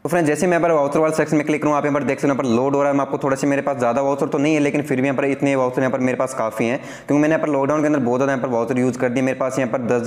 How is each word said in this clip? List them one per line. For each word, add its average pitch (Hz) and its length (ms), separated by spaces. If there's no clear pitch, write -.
तो 143 60
friends, 170 180
जैसे 151 200
मैं 170 100
यहाँ 160 40
पर 170 100
voucher 143 280
वाले 156 160
section 156 220
में 147 80
click 151 160
करूँ, 147 120
आप 143 120
यहाँ 143 140
पर 139 40
देख 170 160
सकते 156 80
हो 143 60
यहाँ 123 100
पर 120 120
load 139 200
हो 143 60
रहा 143 100
है। 139 60
मैं 139 80
आपको 147 120
थोड़े 139 180
से, 143 120
मेरे 139 140
पास 139 160
ज़्यादा 120 240
voucher 139 260
तो 147 100
नहीं 147 160
है, 151 60
लेकिन 143 220
फिर 135 200
भी 135 60
यहाँ 135 100
पर 139 80
इतने 139 300
voucher 127 260
यहाँ 131 100
पर 135 80
मेरे 127 180
पास 127 160
काफ़ी 113 320
हैं, 123 120
क्योंकि - 440
मैंने 156 140
यहाँ 160 100
पर 151 60
lockdown 143 300
के 151 60
अंदर 151 120
बहुत 123 200
ज़्यादा 139 140
यहाँ 127 100
पर 135 60
voucher 120 300
use 127 180
कर 127 120
दिए। 127 140
मेरे 131 160
पास 131 200
यहाँ 123 120
पर 127 100
दस 120 260